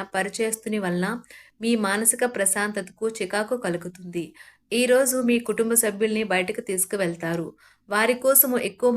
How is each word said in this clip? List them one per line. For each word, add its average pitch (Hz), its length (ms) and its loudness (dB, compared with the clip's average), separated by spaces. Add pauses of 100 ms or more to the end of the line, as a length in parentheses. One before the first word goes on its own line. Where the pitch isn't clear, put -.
(160)
పరిచయస్తుని 214 720 -2
వలన 175 200 0 (580)
మీ 233 80 2 (140)
మానసిక 226 380 0 (120)
ప్రశాంతతకు 202 680 -2 (140)
చికాకు 214 460 -2
కలుగుతుంది. 175 600 -6 (560)
ఈరోజు 254 360 4 (120)
మీ 240 80 6 (120)
కుటుంబ 226 240 0 (100)
సభ్యుల్ని 214 400 0 (100)
బయటకు 185 360 -2
తీసుకువెళ్తారు. 170 800 -2 (420)
వారి 220 260 2 (100)
కోసము 262 340 4 (100)
ఎక్కువ 247 280 2